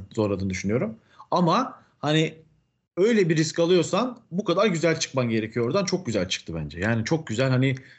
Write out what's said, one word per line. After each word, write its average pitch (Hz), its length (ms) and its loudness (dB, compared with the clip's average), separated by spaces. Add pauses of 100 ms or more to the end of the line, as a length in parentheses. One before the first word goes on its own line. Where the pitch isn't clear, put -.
(140)
zorladığını 98 360 -2
düşünüyorum. 117 440 -2 (360)
Ama 180 500 0 (180)
hani 156 360 0 (640)
öyle 202 320 4
bir 165 80 2
risk 156 220 -2
alıyorsan 180 600 2 (120)
bu 175 140 -4
kadar 180 220 2
güzel 160 340 2
çıkman 123 280 -2
gerekiyor 113 380 -2
oradan. 185 180 0
Çok 185 220 -4
güzel 101 220 -2
çıktı - 260 -8
bence. 80 260 -8
Yani 110 240 0
çok 160 220 -2
güzel, 127 240 0
hani 131 240 2 (240)